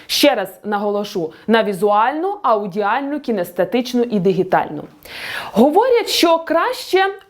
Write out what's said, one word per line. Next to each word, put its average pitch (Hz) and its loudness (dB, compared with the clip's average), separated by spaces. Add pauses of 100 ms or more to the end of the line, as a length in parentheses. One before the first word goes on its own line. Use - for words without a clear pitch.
Ще 285 4
раз 190 -4 (160)
наголошу – 202 -2 (140)
на 220 4
візуальну, 220 0
аудіальну, 220 -2
кінестетичну 226 -2
і 214 -2
дигітальну. 170 0 (680)
Говорять, 403 4
що 330 2
краще 370 0 (240)